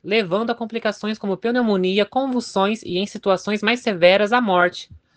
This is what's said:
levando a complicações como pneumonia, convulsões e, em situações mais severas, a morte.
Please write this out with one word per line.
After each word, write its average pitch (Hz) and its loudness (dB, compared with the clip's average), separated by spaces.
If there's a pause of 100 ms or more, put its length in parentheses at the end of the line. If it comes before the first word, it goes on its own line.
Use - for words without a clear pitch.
levando 202 -2
a 233 -4
complicações 220 -6
como 196 -4
pneumonia, 208 2
convulsões 226 -2
e, 180 -6
em 196 -2
situações 202 -2
mais 233 0
severas, 202 4
a 247 2
morte. 180 0 (280)